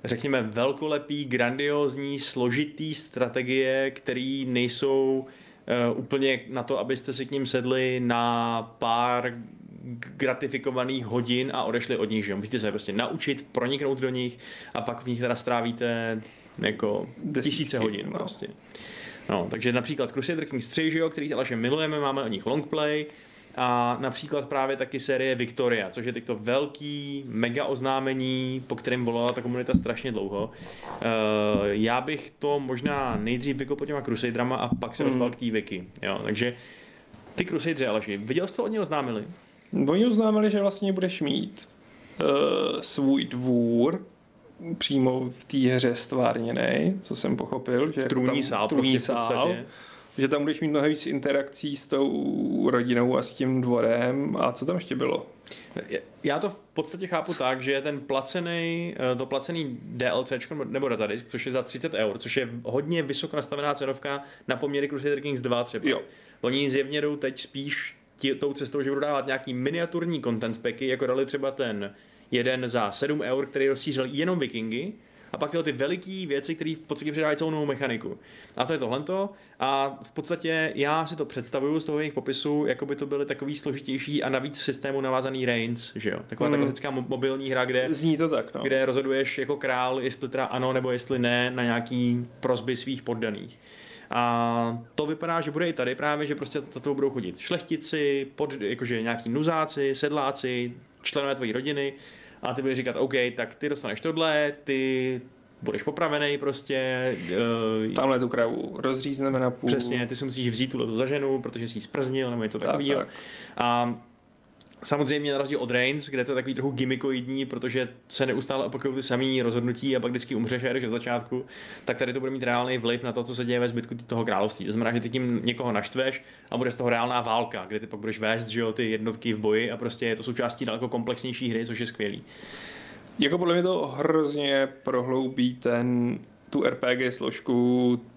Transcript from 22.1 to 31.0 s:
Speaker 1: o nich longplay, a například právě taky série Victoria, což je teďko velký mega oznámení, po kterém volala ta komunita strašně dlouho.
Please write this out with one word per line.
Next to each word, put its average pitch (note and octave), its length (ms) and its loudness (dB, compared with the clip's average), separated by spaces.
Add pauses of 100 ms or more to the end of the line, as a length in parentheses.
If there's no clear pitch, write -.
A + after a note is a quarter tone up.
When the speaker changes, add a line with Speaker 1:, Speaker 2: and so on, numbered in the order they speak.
Speaker 1:
o A#2 40 -2
nich G#2 180 -4
longplay, D3+ 600 0 (500)
a A#2+ 460 2
například C3+ 480 -4
právě C3+ 260 2
taky C3 240 -4
série C3 360 2
Victoria, A#2+ 540 0
což A#2+ 160 -8
je B2 80 -2
teďko A#2+ 280 -4
velký C#3+ 840 -2
mega A#2+ 380 0
oznámení, C3 1040 0
po - 80 -2
kterém B2 300 0
volala A#2 260 2
ta A#2+ 100 -4
komunita B2 320 0
strašně A#2+ 380 0
dlouho. G2+ 400 -2 (500)